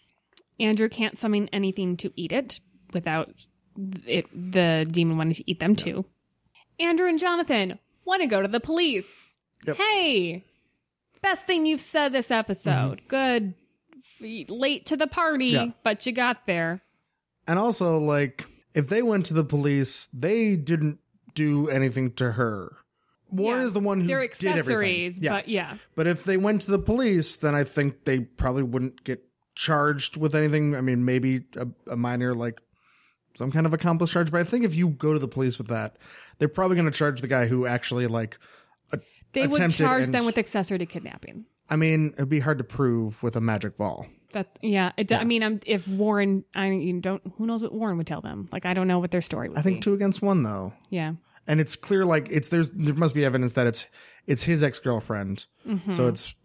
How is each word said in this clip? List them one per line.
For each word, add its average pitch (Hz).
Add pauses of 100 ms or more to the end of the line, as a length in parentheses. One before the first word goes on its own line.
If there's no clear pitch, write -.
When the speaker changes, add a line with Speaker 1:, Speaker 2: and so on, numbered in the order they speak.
(600)
Speaker 1:
Andrew 220
can't 214
summon 208
anything 190
to -
eat 170
it 247 (340)
without 165 (760)
it, 160
the 175
demon 165
wanting 160
to -
eat 175
them 175
Speaker 2:
Yep. 214
Speaker 1:
too. - (760)
Andrew 339
and 330
Jonathan 302 (260)
wanna 370
go 196
to 202
the 226
police. 311 (300)
Speaker 2:
Yep. 151
Speaker 1:
Hey, 277 (800)
best 381
thing 330
you've 311
said 294
this 254
episode. 151
Speaker 2:
Mm-hmm. -
Speaker 1:
Good. 240 (680)
F-, 220
late 269
to 302
the 294
party, 302
Speaker 2:
Yeah. 240 (160)
Speaker 1:
but 214
you 254
got 240
there. 170 (640)
Speaker 2:
And 165
also, 190
like, 147 (300)
if 147
they 214
went 214
to 160
the 160
police, 143
they 202
didn't 151 (340)
do 147
anything 131
to 123
her. 107 (540)
Warren 220
Speaker 1:
Yeah. 254
Speaker 2:
is 214
the 208
one 202
who 175
Speaker 1:
They're 269
Speaker 2:
did 247 (160)
everything. 190
Speaker 1:
accessories, 185
Speaker 2:
Yeah. 160
Speaker 1:
but 202
yeah. 185 (180)
Speaker 2:
But 160
if 170
they 190
went 208
to 196
the 196
police, 208
then 147
I 143
think 139
they 131
probably 127
wouldn't 127
get 127 (300)
charged 147
with 151
anything. 151
I 127
mean, 123
maybe 127 (120)
a, 123 (200)
a 123
minor, 123
like, 117 (720)
some 131
kind 160
of 156
accomplice 165
charge. 170
But 170
I -
think 240
if 170
you 175
go 151
to 151
the 135
police 131
with 107
that, 110 (400)
they're 151
probably 185
gonna 165
charge 139
the 127
guy 123
who 127
actually, 123
like, 113 (560)
a-, - (340)
Speaker 1:
They 269
would 285
Speaker 2:
attempted 214
Speaker 1:
charge 254
Speaker 2:
and 131
Speaker 1:
them 240
with 226
accessory 196
to 170
kidnapping. - (220)
Speaker 2:
I 151
mean, 156
it'd 135
be 151
hard 139
to 123
prove 117
with 117
a 113
magic 107
ball. 98 (280)
Speaker 1:
That, 196
yeah. 196
It 202
d-, 220
Speaker 2:
Yeah. -
Speaker 1:
I -
mean, 233
I'm, 214
if 196
Warren, 196
I 196
mean, 190
you 180
don't, 190 (140)
who 220
knows 226
what -
Warren 214
would 160
tell 156
them? 175
Like, -
I 180
don't 185
know 180
what 175
their 180
story -
would -
Speaker 2:
I 151
think 185
Speaker 1:
be. -
Speaker 2:
two 202
against 196
one, 190
though. 98 (180)
Speaker 1:
Yeah. 165 (340)
Speaker 2:
And 156
it's 151
clear, 190
like, 160
it's, 151
there's, 165
there 147
must 151
be 147
evidence 127
that 123
it's, - (420)
it's 131
his 165
ex-girlfriend. 107 (220)
Speaker 1:
Mm-hmm. 196
Speaker 2:
So 127
it's, - (120)